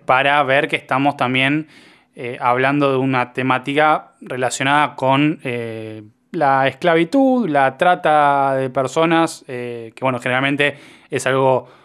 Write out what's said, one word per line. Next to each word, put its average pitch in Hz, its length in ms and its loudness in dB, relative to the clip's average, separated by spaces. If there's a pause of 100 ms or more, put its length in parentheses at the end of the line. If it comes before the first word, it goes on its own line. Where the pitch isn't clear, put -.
para 139 380 4
ver 139 240 2
que 151 80 -4
estamos 139 420 -2
también, 135 500 0 (480)
eh, 127 240 -10
hablando 135 520 2
de 135 60 0
una 131 360 -2
temática 139 800 0 (100)
relacionada 135 760 -2
con, 147 480 0
eh, 110 600 -10 (280)
la 135 360 2
esclavitud, 175 840 0
la 135 280 0
trata 151 800 2
de 135 140 -2
personas, 160 800 0
eh, 120 480 -10
que - 80 -8
bueno, 127 160 -2
generalmente 139 580 0 (320)
es 139 180 -4
algo 131 400 2 (180)